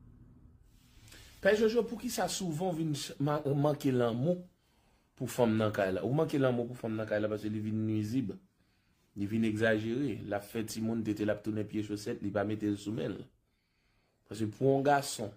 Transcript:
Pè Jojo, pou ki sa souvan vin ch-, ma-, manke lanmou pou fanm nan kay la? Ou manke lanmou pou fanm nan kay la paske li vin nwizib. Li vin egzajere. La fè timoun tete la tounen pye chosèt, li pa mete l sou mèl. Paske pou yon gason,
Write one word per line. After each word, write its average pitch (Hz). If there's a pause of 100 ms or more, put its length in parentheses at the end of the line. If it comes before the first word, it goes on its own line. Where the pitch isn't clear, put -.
(1400)
Pè 202
Jojo, 220
pou 226
ki 247
sa 196
souvan 175
vin 156
ch-, -
ma-, 147 (100)
manke 143
lanmou 123 (800)
pou 120
fanm 113
nan 107
kay 95
la? 87
Ou 131
manke 156
lanmou 120
pou 127
fanm 113
nan 110
kay 107
la 107
paske 107
li 107
vin 110
nwizib. 110 (840)
Li 101
vin 113
egzajere. 110 (140)
La 101
fè 113
timoun 113
tete 104
la 104
tounen 107
pye 107
chosèt, 104
li 98
pa 101
mete 107
l 104
sou 110
mèl. 92 (1080)
Paske 107
pou 131
yon 135
gason, 139